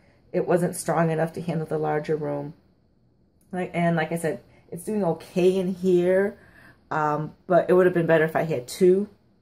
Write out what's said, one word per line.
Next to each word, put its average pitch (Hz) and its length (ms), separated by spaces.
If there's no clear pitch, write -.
it - 160
wasn't 180 300
strong 165 340
enough 160 220
to - 80
handle 165 260
the 156 100
larger 151 380
room. 147 380
Like, 180 220
and 170 220
like 160 160
I 165 60
said, 165 220
it's 170 140
doing 214 180
okay 180 540
in 190 160
here. 185 640
Um, 151 440
but 175 220
it 160 40
would 185 120
have 180 80
been 165 140
better 165 160
if 160 120
I 139 80
had 151 240
two 190 420